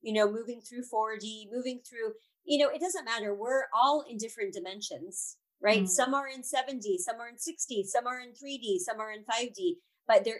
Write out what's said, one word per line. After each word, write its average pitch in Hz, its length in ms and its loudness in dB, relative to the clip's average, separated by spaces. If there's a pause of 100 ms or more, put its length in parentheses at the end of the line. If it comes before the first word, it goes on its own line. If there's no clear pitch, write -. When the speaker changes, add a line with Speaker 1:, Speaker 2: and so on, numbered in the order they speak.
Speaker 1:
you 220 120 -4
know, 208 180 6
moving 233 300 -6
through 240 220 -10
four 220 340 -2
D, 214 340 -10
moving 247 360 -6
through, 226 280 -6 (280)
you 294 140 2
know, 285 120 6
it 294 120 -4
doesn't 349 240 -2
matter. 214 300 -2
We're 247 380 0
all 277 280 6
in 240 160 -10
different 208 360 -6
dimensions, 185 840 -8 (240)
right? 208 220 6
Speaker 2:
Mm. 185 40 0
Speaker 1:
Some 262 260 4
are 277 140 0
in 262 160 -12
seven 262 360 -2
D, 202 180 0
some 226 220 -4
are 233 100 -10
in 233 80 -20
six - 280 -6
D, 214 180 -2
some 240 220 0
are 247 140 -4
in 240 140 -16
three 277 240 -10
D, 208 220 0
some 214 200 -6
are 214 120 -6
in 214 120 -12
five 233 300 -2
D. 180 260 -2 (280)
But 214 160 8
there 226 160 -2